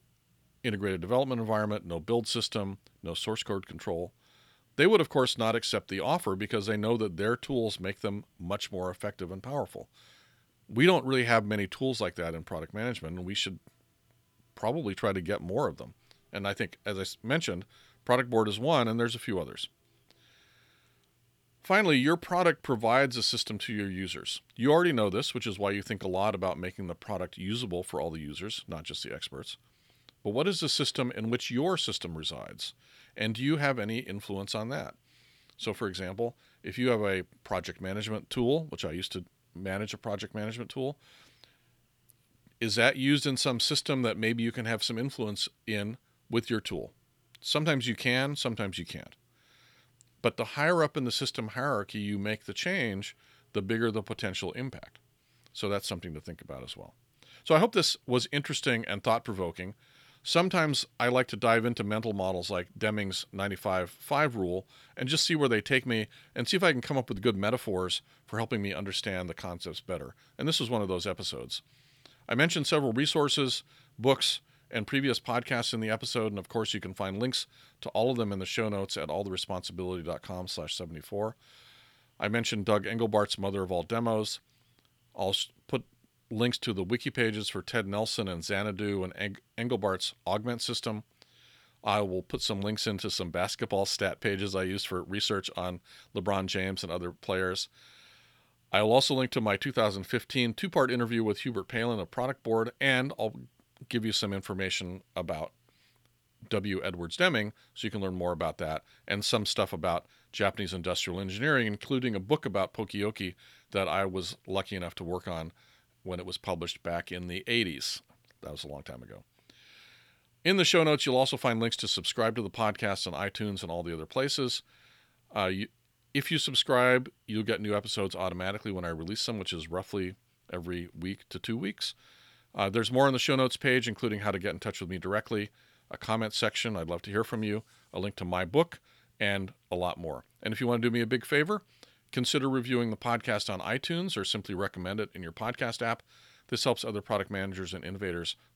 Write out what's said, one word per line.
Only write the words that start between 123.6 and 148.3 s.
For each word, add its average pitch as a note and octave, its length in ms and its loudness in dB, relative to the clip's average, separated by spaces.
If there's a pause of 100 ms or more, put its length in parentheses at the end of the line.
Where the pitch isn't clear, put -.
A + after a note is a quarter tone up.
and E2+ 80 -6
all F2 120 -2
the E2+ 120 -4
other D#2 120 -6
places. C3 560 -2 (720)
Uh, G2+ 120 2
you, F#2+ 220 -2 (460)
if C#3 160 -2
you D#3+ 80 2
subscribe, B2+ 720 4 (160)
you'll A2 160 0
get G#2 180 0
new G#2 160 2
episodes G2+ 400 -2
automatically F#2 560 -2
when F2+ 120 -4
I E2+ 40 -2
release E2 380 -4
them, A2+ 120 -2
which F#2+ 140 -4
is E2 180 -6
roughly F#2 440 -2 (380)
every F2 360 -4 (100)
week F#2+ 300 -6
to F#2+ 100 -8
two - 180 -4
weeks. - 380 -4 (600)
Uh, G2 160 2
there's A2+ 200 2
more C3 160 6
on C3+ 60 6
the B2+ 60 2
show C3+ 180 2
notes C3 220 2
page, B2+ 280 4
including G#2 340 -2
how G#2 100 0
to G2 80 0
get F2+ 160 -2
in F#2 40 -8
touch - 220 -6
with F2+ 80 -8
me F2+ 100 -4
directly, G#2 520 -2 (400)
a - 80 -10
comment A2 340 0
section, A2 440 0
I'd E2 120 -4
love E2+ 140 -4
to G#2 80 -10
hear G2+ 140 2
from A2 180 -4
you, G#2+ 200 -2 (300)
a - 60 -6
link G2+ 180 -2
to F#2+ 80 -6
my F2+ 220 0
book, D3 340 2 (400)
and G2 320 0 (180)
a F#2 60 0
lot F2+ 220 0
more. D#2 260 -8 (180)
And G#2+ 120 -2
if - 60 -4
you B2 60 0
want A#2+ 140 2
to A#2+ 80 4
do A2+ 40 2
me A#2+ 100 2
a A2+ 40 0
big A#2 200 0
favor, D#3+ 360 2 (480)
consider C3+ 380 2
reviewing B2 420 2
the G#2+ 60 -4
podcast A#2 560 0
on F#2 80 -4
iTunes E3+ 560 -2
or G2 80 -2
simply G2+ 300 -2
recommend F#2 440 -4
it G#2 160 -2
in F#2 80 -10
your E2 80 -8
podcast A#2 520 -4
app. A2+ 200 -2 (460)
This - 160 -2
helps A#2+ 200 2
other G#2 180 -4
product G2 280 -2
managers F#2+ 440 -4
and F2+ 100 -10
innovators F#2 500 -4 (220)